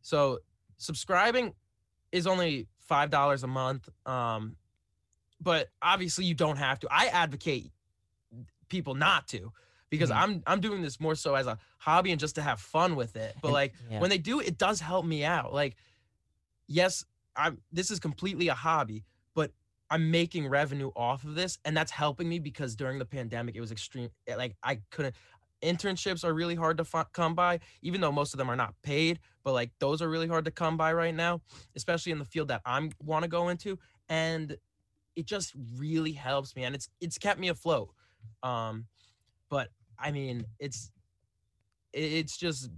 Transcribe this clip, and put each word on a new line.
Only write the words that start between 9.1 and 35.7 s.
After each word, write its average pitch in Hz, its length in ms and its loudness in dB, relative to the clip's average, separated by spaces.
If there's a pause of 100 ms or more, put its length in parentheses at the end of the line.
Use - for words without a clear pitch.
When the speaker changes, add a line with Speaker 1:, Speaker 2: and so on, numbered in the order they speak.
Speaker 1:
to, 107 220 -8 (380)
because 156 220 2
Speaker 2:
Mm-hmm. - 80 2
Speaker 1:
I'm, 185 280 2
I'm 180 140 2
doing 202 220 -2
this 143 180 -6
more 156 140 2
so 143 220 0
as 131 100 2
a 113 100 -2 (220)
hobby 180 320 4
and 160 100 0
just 151 140 -4
to 156 80 -4
have 123 180 -2
fun 165 360 2
with 117 200 -4
it. 110 240 -8
But 151 80 -2
Speaker 2:
And, 143 60 4
Speaker 1:
like, 139 180 2 (180)
Speaker 2:
yeah. 110 100 -2
Speaker 1:
when 185 100 4
they 196 80 2
do, 226 220 0
it 175 180 -2
does 196 220 2
help 170 260 0
me 151 180 0
out. 160 300 0
Like, 139 220 0 (920)
yes, 180 380 2 (320)
I'm, 151 240 0 (120)
this 175 180 -2
is 196 100 -4
completely 175 480 0
a 135 60 4
hobby, 123 500 0 (300)
but 156 180 0 (380)
I'm 160 200 2
making 170 380 2
revenue 139 480 0
off 123 280 0
of 151 100 -10
this, 175 300 -4
and 156 120 0
that's 160 140 0
helping 147 360 0
me 170 120 -2
because 143 360 -6
during 131 240 -4
the 131 60 -4
pandemic, 117 500 -6
it 110 60 -8
was 113 100 -8
extreme. 117 380 -8 (180)
Eh, 123 80 -6
like, 123 280 -4
I 123 180 -2 (100)
couldn't, 135 240 -4 (480)
internships 180 640 -2
are 170 80 2
really 170 220 0
hard 165 240 2
to 165 60 0
fi-, 160 280 0
come 165 220 0
by, 175 260 4 (220)
even 190 180 -2
though 156 100 4
most 143 220 0
of 135 60 -8
them 127 120 0
are 123 60 0
not 117 260 0
paid, 160 380 2 (220)
but, 139 100 0
like, 120 260 0
those 147 220 2
are 165 80 0
really 165 180 0
hard 165 200 2
to 160 40 -2
come 160 280 0
by 160 160 4
right 165 200 2
now, 170 280 0 (340)
especially 170 360 -2
in 151 60 -2
the 139 60 -6
field 151 240 -2
that 117 160 -2
I'm, 139 280 0 (100)
wanna 156 260 0
go 175 220 0
into, 185 280 -4 (300)
and 160 480 -2 (600)
it 160 100 -6
just 202 260 -4 (240)